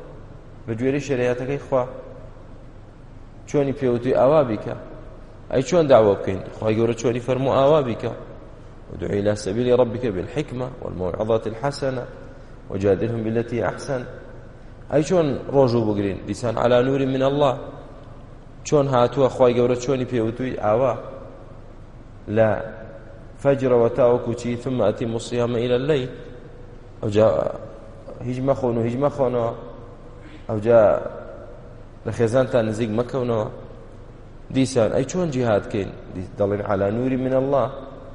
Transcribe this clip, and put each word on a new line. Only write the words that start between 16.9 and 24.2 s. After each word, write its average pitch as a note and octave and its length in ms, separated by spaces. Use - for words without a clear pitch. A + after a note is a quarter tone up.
من C3 160
ئەڵڵا". C#3 320
چۆن C#3+ 240
هاتووە B2+ 400
خوای B2 260
گەورە A#2+ 300
چۆنی C3 220
پێوتووی A#2+ 540
ئاوا؟ A2+ 340
لە A2 200
فەجرەوە B2 540
تاوەکو A#2+ 360